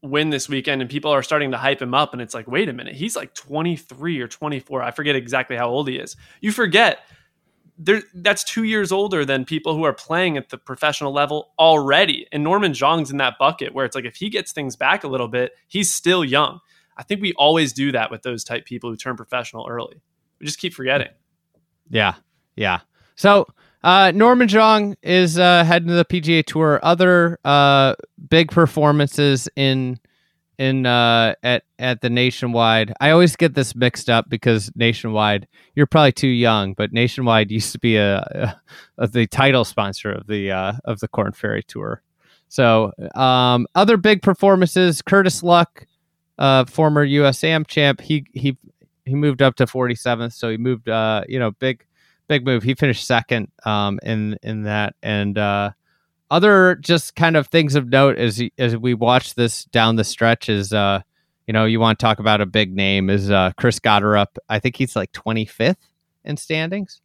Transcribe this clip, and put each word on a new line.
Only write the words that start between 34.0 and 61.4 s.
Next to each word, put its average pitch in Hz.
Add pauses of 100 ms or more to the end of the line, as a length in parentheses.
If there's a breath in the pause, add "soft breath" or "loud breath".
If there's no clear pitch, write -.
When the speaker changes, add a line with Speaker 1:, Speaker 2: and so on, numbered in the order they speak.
Speaker 2:
up 117
because 110
Nationwide, 107 (280 soft breath)
you're 143
probably 151
too -
young, 113
but 107
Nationwide 117
used 110
to -
be 113
a, 101
a, - (380 loud breath)
a, 120
the 117
title 135
sponsor 101
of 101
the, 101
uh, 95 (120)
of 113
the 113
Korn 104
Ferry 104
Tour. - (460)
So, 110 (220)
um, 127
other 196
big 202
performances, 185
Curtis 190
Luck, 175 (520)
uh, 135
former 151
U 143
S 135
Am 156
champ, 143
he, 151
he, 131 (480)
he 131
moved 143
up 131
to 123
forty-seventh. 120
So -
he 110
moved, 120
uh, 110
you 131
know, 117
big, 131 (420)
big 139
move. 123
He 127
finished 127
second, 117 (140)
um, 104
in, 107
in 110
that. 104
And, 104
uh, 101 (600)
other 185
just -
kind 165
of 143
things 151
of 131
note 135
as, 113 (160)
as 117
we 120
watch 120
this 117
down 113
the 110
stretch 113
is, 101
uh, 98 (440)